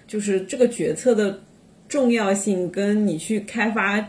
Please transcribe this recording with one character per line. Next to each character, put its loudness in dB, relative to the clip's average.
就 -6
是 0
这 -8
个 6
决 -2
策 2
的 2
重 2
要 2
性 0
跟 0
你 0
去 -2
开 -4
发 0